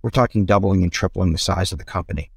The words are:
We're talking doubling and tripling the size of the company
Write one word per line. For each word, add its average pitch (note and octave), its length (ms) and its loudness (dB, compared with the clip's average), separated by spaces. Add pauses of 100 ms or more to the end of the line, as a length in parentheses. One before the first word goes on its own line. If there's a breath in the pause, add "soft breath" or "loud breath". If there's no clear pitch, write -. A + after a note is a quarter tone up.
We're A#2 100 -4
talking A2+ 360 2
doubling G2 360 4
and F2 100 2
tripling F#2 400 0
the D#2+ 60 0
size F#2 340 -2
of D#2 60 -10
the - 60 -14
company - 520 -8